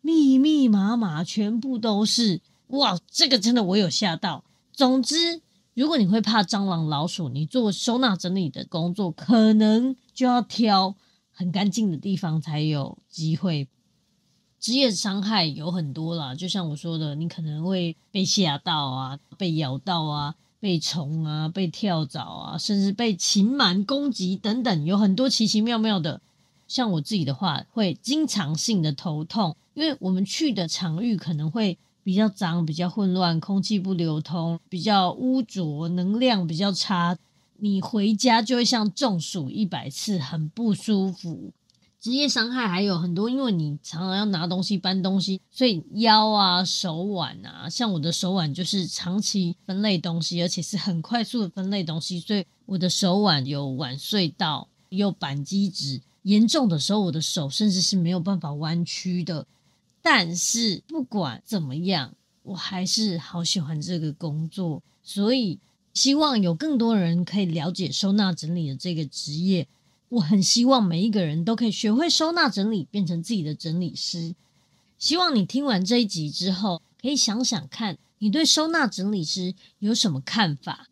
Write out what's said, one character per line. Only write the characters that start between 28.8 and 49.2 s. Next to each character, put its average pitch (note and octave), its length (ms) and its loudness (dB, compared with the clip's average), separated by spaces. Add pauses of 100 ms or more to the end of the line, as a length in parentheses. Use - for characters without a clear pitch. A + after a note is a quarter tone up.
的 D#3 100 2
头 D3+ 320 -4
痛， F#3+ 320 -2 (200)
因 D#4 120 0
为 C#4+ 120 -2
我 F#3 100 -4
们 F#3 160 2
去 D4 260 -2
的 F3+ 160 -2
场 E3+ 360 -4
域 A#3 120 0
可 E3 180 -4
能 D3+ 180 -2
会 G#3 260 -2 (260)
比 F#3 120 0
较 G#3+ 120 4
脏、 F3 380 0
比 D#3 80 -2
较 F3 160 -2
混 F#3+ 240 0
乱、 E3+ 260 2
空 G3 220 0
气 G#3 160 0
不 F#3+ 160 -2
流 E3 260 0
通、 E3 480 -4
比 F3+ 140 -6
较 F#3 300 2
污 B3+ 320 0
浊、 E3 460 -4
能 F3+ 300 0
量 A3 280 2
比 D#3 100 -4
较 G3+ 140 0
差， F3 440 0 (440)
你 G3+ 200 0
回 G#3 360 2
家 A#3 260 4
就 A#3+ 140 0
会 A#3+ 100 2
像 G#3+ 280 2
中 G#3 260 0
暑 D3 320 -6
一 G#3+ 120 -2
百 E3+ 280 -4
次， G3+ 260 -4
很 D#3 320 -4
不 A3 240 0
舒 F#3+ 380 0
服。 - 400 -10 (480)
职 A#3 120 -6
业 C#4+ 160 2
伤 A#3+ 240 0
害 B3 160 -2
还 F3+ 140 0
有 G3 160 2
很 F3 160 -2
多， G#3 160 0
因 C4+ 140 0
为 A#3+ 80 0
你 D3+ 320 -2
常 E3 180 -10
常 F#3 140 -4
要 G#3 100 0
拿 F3+ 220 -2
东 F#3 140 -2
西、 G3+ 140 0
搬 F#3 280 -2
东 F#3+ 180 2
西， F#3+ 180 -2 (120)
所 B3+ 160 2
以 F3+ 160 0 (100)
腰 G#3+ 360 6
啊、 F#3 360 4
手 E3 380 -4
腕 F3+ 420 -6
啊， F2 240 -12
像 A3 240 -2
我 E3 60 0
的 D#3+ 120 0
手 F#3 220 -2
腕 D#3+ 180 0
就 F3+ 120 -6
是 F3+ 240 -2
长 F#3 340 -4